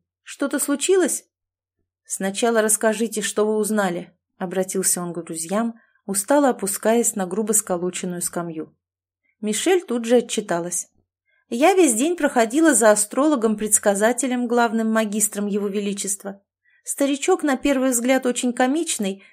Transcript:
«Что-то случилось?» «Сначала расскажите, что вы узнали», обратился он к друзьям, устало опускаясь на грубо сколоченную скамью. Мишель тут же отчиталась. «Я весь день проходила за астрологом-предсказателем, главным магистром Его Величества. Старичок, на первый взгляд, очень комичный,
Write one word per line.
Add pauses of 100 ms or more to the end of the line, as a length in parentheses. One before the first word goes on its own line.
(240)
«Что-то
случилось?» (800)
«Сначала
расскажите,
что
вы
узнали», (200)
обратился
он
к
друзьям, (300)
устало
опускаясь
на
грубо
сколоченную
скамью. (680)
Мишель
тут
же
отчиталась. (600)
«Я
весь
день
проходила
за
астрологом-предсказателем,
главным
магистром
Его
Величества. (440)
Старичок,
на
первый
взгляд,
очень
комичный,